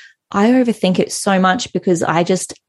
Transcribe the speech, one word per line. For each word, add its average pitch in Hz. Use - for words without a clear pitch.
I 202
overthink 233
it -
so 190
much 185
because 180
I 160
just 180